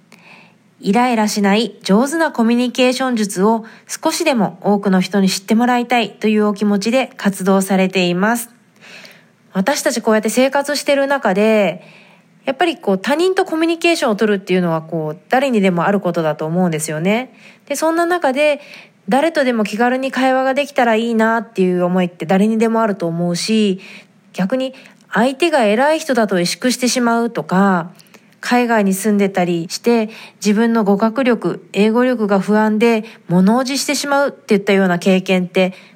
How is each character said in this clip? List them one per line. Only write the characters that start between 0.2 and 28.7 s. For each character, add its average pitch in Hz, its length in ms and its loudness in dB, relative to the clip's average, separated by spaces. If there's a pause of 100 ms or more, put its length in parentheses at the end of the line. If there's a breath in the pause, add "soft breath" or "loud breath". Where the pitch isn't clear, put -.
イ 196 100 -2
ラ 240 180 2
イ 240 60 0
ラ 214 140 0
し 208 120 -2
な 202 140 4
い 220 280 -2
上 208 220 4
手 302 120 -4
な 320 160 0
コ 233 100 0
ミ 233 120 2
ュ - 20 2
ニ 247 160 -2
ケ 254 160 2
ー 254 40 0
シ 254 80 -6
ョ 262 100 -2
ン 240 40 0
術 196 300 -2
を 226 180 0 (240 loud breath)
少 - 240 -4
し 320 140 -6
で 302 80 2
も 208 260 -2
多 202 220 0
く 208 80 -2
の 185 100 2
人 196 220 0
に 190 80 2
知 - 140 -6
っ - 20 -20
て 226 100 0
も 233 100 2
ら 247 140 2
い 240 80 -4
た 240 140 0
い 202 100 -4
と - 160 -6
い 220 120 2
う 208 80 2
お 208 60 -2
気 208 120 -4
持 202 140 0
ち 226 120 -2
で 247 240 -2
活 196 300 -4
動 196 160 2
さ 190 160 0
れ 190 100 2
て 185 180 0
い 175 80 0
ま 208 220 0
す。 - 180 -10 (1000 loud breath)
私 277 300 -2
た 285 100 0
ち 233 80 -4
こ 226 100 0
う 214 40 4
や 214 40 2
っ - 20 0
て 214 60 -4
生 254 240 2
活 285 240 -2
し 285 80 -8
て 294 100 0
る 277 140 0
中 269 260 0
で、 202 480 0 (640 loud breath)
や 269 80 -2
っ 269 60 -8
ぱ 359 80 0
り 320 100 -2
こ - 180 -2
う 190 40 0
他 233 180 -2
人 370 200 0
と 381 100 0
コ 330 100 -6
ミ 320 80 -2
ュ - 40 2
ニ 330 100 -2
ケ 339 160 2
ー - 20 2
シ 320 80 -4
ョ 262 60 0
ン - 20 0
を 202 60 0
取 208 160 0
る - 40 0
っ - 40 -8
て 185 120 -4
い 185 40 2
う 180 40 0
の 175 80 -2
は 160 120 -2
こ 156 340 -6
う - 40 -20 (100)
誰 269 200 0
に 220 120 0
で 190 100 2
も 170 140 -2
あ 196 60 2
る 202 100 0
こ 180 100 -2
と 170 120 -2
だ 151 120 -2
と 156 100 -6
思 175 200 0
う - 20 0
ん 165 40 -2
で 156 100 -4
す 156 100 -6
よ 151 80 -6
ね。 220 340 -2 (340 loud breath)
で、 285 100 -6
そ 311 120 0
ん 330 60 0
な 339 100 0
中 339 280 0
で 294 260 0 (480 loud breath)
誰 277 240 2
と 311 120 -2
で 247 100 0
も 220 100 0
気 202 120 -4
軽 247 220 0
に 262 140 -4
会 262 240 0
話 262 80 0
が 269 100 0
で 277 140 -2
き - 40 -18
た 247 140 2
ら 226 80 2
い 226 160 0
い 233 60 -2
な 226 240 2
っ 226 120 -10
て 190 120 0
い 180 80 2
う 180 120 0
思 180 200 0
い - 20 2
っ 175 40 -6
て 175 180 -10
誰 190 200 2
に 220 120 0
で 226 100 2
も 226 140 0
あ - 20 2
る 202 80 -2
と 170 140 -4
思 170 220 -2
う 175 60 -2
し、 202 440 0 (540 loud breath)
逆 190 220 -2
に 262 200 -6 (360 loud breath)
相 240 220 0
手 330 160 0
が 294 160 2
偉 262 300 2
い 311 40 -4
人 285 140 -4
だ 226 140 2
と 190 100 -2
萎 175 80 0
縮 247 260 -2
し 233 60 -4
て 247 100 -2
し 247 140 0
ま 233 220 2
う 233 80 -4
と 156 120 -6
か、 180 460 2 (500 loud breath)
海 247 280 0
外 220 180 2